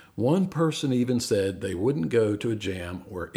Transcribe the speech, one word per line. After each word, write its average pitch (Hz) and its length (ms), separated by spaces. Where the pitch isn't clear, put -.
One 165 320
person 156 440
even 123 280
said 98 400
they 95 160
wouldn't 143 320
go 110 260
to 117 160
a 110 60
jam 92 520
where 90 280